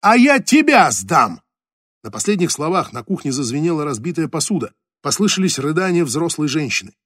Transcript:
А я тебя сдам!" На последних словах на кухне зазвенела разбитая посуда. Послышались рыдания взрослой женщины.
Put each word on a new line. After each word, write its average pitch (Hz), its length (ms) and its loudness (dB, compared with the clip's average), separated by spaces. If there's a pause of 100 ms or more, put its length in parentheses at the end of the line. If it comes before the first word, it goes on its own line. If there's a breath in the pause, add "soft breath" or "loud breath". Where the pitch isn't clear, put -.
А 214 160 4
я 269 220 6
тебя 262 540 4
сдам!" 98 500 0 (600)
На 110 80 -14
последних 170 400 -2
словах 160 400 -4
на - 100 -10
кухне 165 300 -4
зазвенела 147 520 -2
разбитая 147 440 -6
посуда. 156 440 -4 (280)
Послышались 185 580 -2
рыдания 170 460 0
взрослой 151 420 -4
женщины. 131 480 -4 (120)